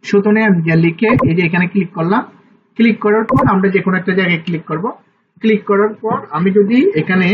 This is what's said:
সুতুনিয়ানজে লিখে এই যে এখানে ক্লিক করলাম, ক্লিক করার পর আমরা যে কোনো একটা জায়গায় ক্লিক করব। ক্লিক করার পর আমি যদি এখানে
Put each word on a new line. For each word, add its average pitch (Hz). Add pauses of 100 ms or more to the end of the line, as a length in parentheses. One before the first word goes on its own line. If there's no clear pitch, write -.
(100)
সুতুনিয়ানজে 202 (100)
লিখে 170 (180)
এই 165
যে 180
এখানে 180
ক্লিক 185
করলাম, 185 (540)
ক্লিক 226
করার 214
পর 269 (120)
আমরা 190
যে 190
কোনো 185
একটা 185
জায়গায় 175
ক্লিক 165
করব। 160 (580)
ক্লিক 214
করার 208 (100)
পর 226 (200)
আমি 175 (100)
যদি 208 (220)
এখানে 185